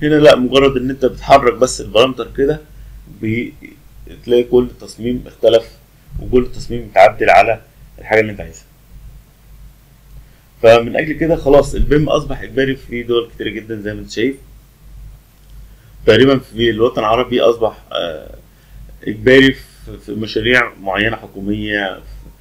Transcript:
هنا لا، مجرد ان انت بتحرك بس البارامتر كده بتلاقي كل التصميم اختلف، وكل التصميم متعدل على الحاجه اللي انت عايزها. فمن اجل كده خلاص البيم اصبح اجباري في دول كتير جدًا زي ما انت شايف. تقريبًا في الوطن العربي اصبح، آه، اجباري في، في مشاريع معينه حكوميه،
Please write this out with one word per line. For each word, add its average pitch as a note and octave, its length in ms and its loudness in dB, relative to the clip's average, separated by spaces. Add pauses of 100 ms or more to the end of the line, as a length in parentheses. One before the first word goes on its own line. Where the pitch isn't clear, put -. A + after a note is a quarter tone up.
هنا D3+ 120 2
لا، D3 220 6
مجرد C3 400 2
ان B2+ 140 -4
انت C3 160 -2
بتحرك B2 480 2
بس B2 260 -2
البارامتر A#2+ 560 -2
كده D3 240 -2 (600)
بتلاقي - 1200 -4
كل B2 280 2
التصميم A#2 560 -10
اختلف، A2+ 380 2 (580)
وكل A#2 200 0
التصميم A#2+ 420 -10
متعدل G#2+ 460 4
على G#2+ 300 4 (380)
الحاجه A2 220 0
اللي G#2+ 120 -4
انت F2+ 80 -14
عايزها. E2 240 -18 (2000)
فمن A#2 340 6
اجل D#3 160 -4
كده D#3+ 240 0
خلاص C#3 380 2
البيم D3 340 2
اصبح D3 340 -4
اجباري B2+ 340 -4
في A#2+ 260 -12
دول A#2 320 -4
كتير A2 140 -10
جدًا G#2+ 320 -12
زي G#2 140 -10
ما G#2 60 -12
انت G2+ 100 -18
شايف. C3 260 -4 (1700)
تقريبًا B2+ 320 4
في A#2 320 -4
الوطن A2+ 300 -2
العربي A#2+ 400 -2
اصبح، A2+ 420 0 (100)
آه، D#2+ 420 -10 (720)
اجباري C3 460 4
في، - 540 -18
في A2 60 -12
مشاريع A2+ 600 -2 (100)
معينه G#2 340 -4
حكوميه، G#2 840 -6 (400)